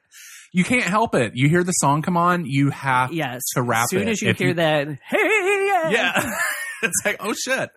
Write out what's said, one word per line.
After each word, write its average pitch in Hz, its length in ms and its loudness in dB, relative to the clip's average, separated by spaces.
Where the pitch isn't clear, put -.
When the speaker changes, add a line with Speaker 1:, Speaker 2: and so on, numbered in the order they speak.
Speaker 1:
You 180 140 2
can't 240 200 0
help 220 300 0
it. 117 220 2
You 139 140 4
hear 175 120 4
the 180 100 -2
song 147 280 2
come 175 160 -2
on, 175 300 2
you 139 240 2
have 127 420 0
Speaker 2:
Yes. 127 300 -6
Speaker 1:
to 143 60 0
wrap 120 240 2
Speaker 2:
As - 60 0
soon 196 180 0
Speaker 1:
it. 226 40 0
Speaker 2:
as 208 100 -4
you 196 80 2
Speaker 1:
If 185 80 0
Speaker 2:
hear 180 100 0
Speaker 1:
you 180 60 0
Speaker 2:
that, 156 340 0
"Hey, 392 800 0
yeah." 370 240 0
Speaker 1:
Yeah. 208 460 0
<laughs> - 40 -4
It's 214 240 -2
like, 208 160 -2
"Oh, 190 140 -4
shit. - 420 -4